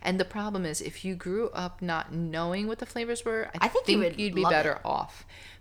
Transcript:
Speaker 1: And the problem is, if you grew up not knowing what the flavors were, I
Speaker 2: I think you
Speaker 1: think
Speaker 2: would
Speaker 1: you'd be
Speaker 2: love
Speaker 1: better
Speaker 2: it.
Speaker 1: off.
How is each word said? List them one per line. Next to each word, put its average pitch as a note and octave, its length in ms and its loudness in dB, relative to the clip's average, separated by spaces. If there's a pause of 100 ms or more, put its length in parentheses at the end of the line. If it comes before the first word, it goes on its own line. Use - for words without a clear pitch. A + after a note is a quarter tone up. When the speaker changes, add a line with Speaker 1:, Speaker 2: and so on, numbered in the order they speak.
Speaker 1:
And F#3 160 0
the F#3 60 4
problem G#3 420 -4
is, D3+ 140 -4
if - 240 -10
you F#3+ 100 -2
grew F#3+ 360 -2
up - 320 -6
not E3+ 320 -2
knowing E3+ 540 -2
what A3 120 -4
the B3 60 -6
flavors A#3 400 -4
were, A3 280 -2
I E3 120 2
Speaker 2:
I - 20 8
think - 220 2
you G#3 100 8
Speaker 1:
think E3+ 140 4
Speaker 2:
would - 80 -6
Speaker 1:
you'd G#3 120 0
be F#3 100 4
Speaker 2:
love D#3+ 80 6
Speaker 1:
better D3+ 220 6
Speaker 2:
it. - 120 -6
Speaker 1:
off. - 400 -2 (360)